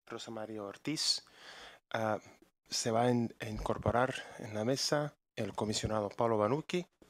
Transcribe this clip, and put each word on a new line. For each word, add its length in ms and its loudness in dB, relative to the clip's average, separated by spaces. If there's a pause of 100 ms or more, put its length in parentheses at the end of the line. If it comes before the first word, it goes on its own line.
Rosa 240 -10
María 320 -8
Ortiz. 600 -2 (680)
Ah, 280 0 (500)
se 200 -2
va 120 4
a 100 6
in-, 300 2
a 80 -6
incorporar 680 2 (220)
en 180 -10
la 80 0
mesa 500 0 (220)
el 180 -4
comisionado 560 0
Pablo 280 2
Banucchi. 480 2 (240)